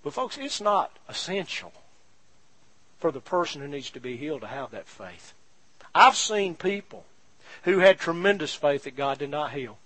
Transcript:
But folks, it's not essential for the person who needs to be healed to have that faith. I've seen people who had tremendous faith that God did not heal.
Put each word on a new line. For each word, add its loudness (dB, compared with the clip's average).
But -8
folks, -6
it's -8
not 0
essential -8
for 0
the -12
person -4
who -12
needs -12
to -16
be -10
healed -8
to -14
have -10
that -14
faith. -18
I've 8
seen -2
people -6
who 4
had 8
tremendous 0
faith 0
that -14
God -2
did -6
not -4
heal. -10